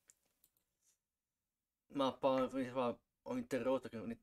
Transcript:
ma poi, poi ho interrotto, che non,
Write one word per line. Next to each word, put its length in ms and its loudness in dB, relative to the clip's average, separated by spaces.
ma 180 2
poi, 380 2
poi 200 -4
ho 680 -4
interrotto, 500 0
che 80 -10
non, 280 -6